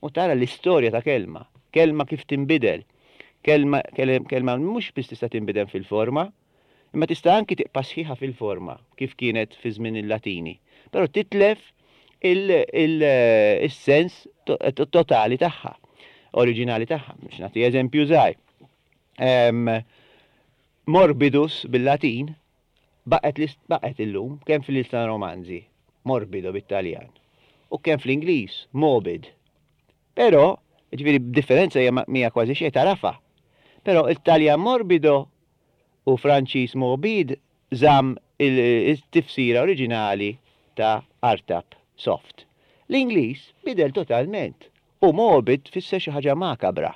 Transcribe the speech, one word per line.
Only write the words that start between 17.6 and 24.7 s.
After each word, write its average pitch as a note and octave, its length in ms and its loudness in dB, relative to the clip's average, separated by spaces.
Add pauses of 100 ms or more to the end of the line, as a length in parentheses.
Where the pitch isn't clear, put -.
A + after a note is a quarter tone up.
eżempju C3 400 0
żgħir. C3 360 2 (720)
Em, A#2+ 480 2 (1200)
morbidus D3 760 2 (100)
bil-Latin C#3 640 -2 (720)
baqgħet D3 320 0
list-, D3+ 240 -8
baqgħet - 380 -6
illum G#2+ 320 -8 (100)
kemm D3+ 220 -2
fil-lista B2+ 420 -4